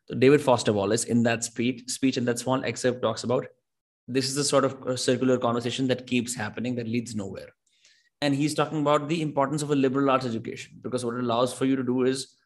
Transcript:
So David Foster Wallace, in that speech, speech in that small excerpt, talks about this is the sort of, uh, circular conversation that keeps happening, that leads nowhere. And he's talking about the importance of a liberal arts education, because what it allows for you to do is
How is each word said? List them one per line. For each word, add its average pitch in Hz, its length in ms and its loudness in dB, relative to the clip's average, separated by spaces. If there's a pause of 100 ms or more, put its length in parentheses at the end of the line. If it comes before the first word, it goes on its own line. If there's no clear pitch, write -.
So - 100 -8
David 135 260 8
Foster 120 320 4
Wallace, 101 300 2
in 117 200 2
that 117 200 0
speech, 120 440 -2
speech 131 300 -2
in 120 80 -2
that 120 140 0
small 131 260 -2
excerpt, 120 360 -2
talks 113 220 -2
about 123 220 0 (640)
this 127 200 0
is 131 80 -4
the 143 80 0
sort 139 220 4
of, 127 100 -2 (120)
uh, 127 80 -2
circular 127 420 2
conversation 120 500 -2
that 123 200 -2
keeps 120 280 0
happening, 117 400 -6
that 117 120 -6
leads 113 280 -4
nowhere. 98 340 -10 (720)
And 143 120 2
he's 147 220 0
talking 151 260 -2
about 143 260 2
the 165 140 -2
importance 143 400 -2
of 147 80 -6
a 147 60 0
liberal 135 340 2
arts 127 160 2
education, - 560 -8
because 120 240 -6
what 117 80 -4
it 127 100 -6
allows 120 300 0
for 139 120 -2
you 135 100 2
to 131 80 -2
do 123 220 0
is 131 180 0 (220)